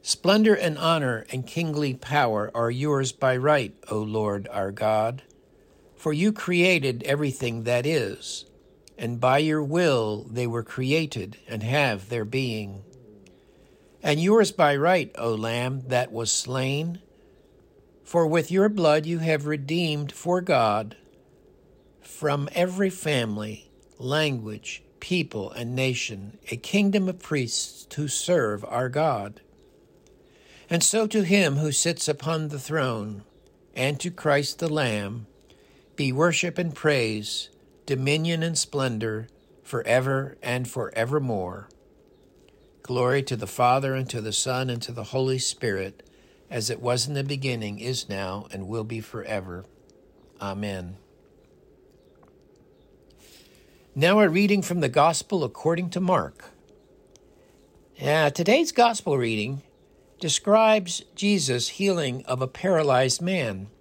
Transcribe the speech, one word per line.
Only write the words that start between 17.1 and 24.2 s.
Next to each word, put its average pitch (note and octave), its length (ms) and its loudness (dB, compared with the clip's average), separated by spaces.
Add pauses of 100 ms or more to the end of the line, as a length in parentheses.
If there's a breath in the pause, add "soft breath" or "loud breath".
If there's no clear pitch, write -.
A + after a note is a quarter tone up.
for E3+ 240 2
with D#3 240 2
your F#3+ 180 4
blood D#3+ 380 4
you E3+ 140 -2
have D#3 260 0
redeemed D3+ 680 -2
for F3+ 300 -2
God A2+ 560 2 (1040)
from C#3+ 500 -4
every F#3 380 0
family, A2 800 -4 (280)
language, B2+ 840 -4 (180)